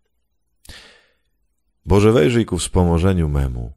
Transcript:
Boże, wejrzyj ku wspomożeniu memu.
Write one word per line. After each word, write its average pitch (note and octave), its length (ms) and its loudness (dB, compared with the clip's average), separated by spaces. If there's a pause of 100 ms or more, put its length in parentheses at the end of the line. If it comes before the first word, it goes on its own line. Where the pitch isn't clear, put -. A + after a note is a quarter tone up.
(1900)
Boże, G2+ 260 4
wejrzyj A#2+ 340 2
ku F2+ 120 -6
wspomożeniu F2 680 0
memu. B1 480 -4